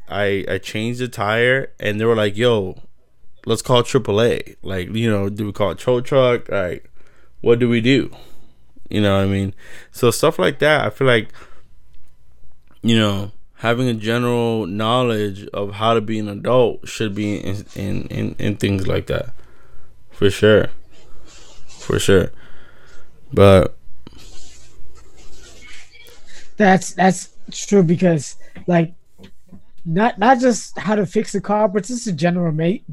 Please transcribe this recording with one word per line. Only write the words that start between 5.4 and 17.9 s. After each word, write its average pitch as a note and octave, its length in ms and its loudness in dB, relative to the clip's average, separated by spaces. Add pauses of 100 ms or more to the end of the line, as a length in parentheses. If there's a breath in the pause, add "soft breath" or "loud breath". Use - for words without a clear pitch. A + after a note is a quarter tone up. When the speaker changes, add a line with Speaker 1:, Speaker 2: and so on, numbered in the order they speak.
Speaker 1:
we G2+ 80 -4
call F#2+ 200 0
a - 20 -6
tow B2 260 0
truck? B2 480 2
Like, F#2 420 -4 (520 soft breath)
what A#2+ 160 6
do B2 100 2
we A#2 140 2
do? A#2+ 280 4 (800 loud breath)
You G#2 140 0
know G2 160 4
what G2 60 2
I - 20 2
mean? G2 280 -2 (380 loud breath)
So A#2+ 180 4
stuff - 280 2
like F3 220 2
that, C#3+ 260 4
I G#2+ 40 0
feel C3+ 160 0
like, A#2 220 4 (1500 loud breath)
you A2+ 160 4
know, G2+ 340 0 (240)
having A#2+ 320 0
a A#2 60 0
general A#2 720 0
knowledge G#2+ 840 0
of G2 260 -4
how A2 180 2
to A#2 80 4
be A2 180 -4
an G#2+ 100 -4
adult A#2 600 2
should G#2+ 260 -4
be G#2 220 -2
in, G2 300 -6 (100)
in, F#2+ 300 -4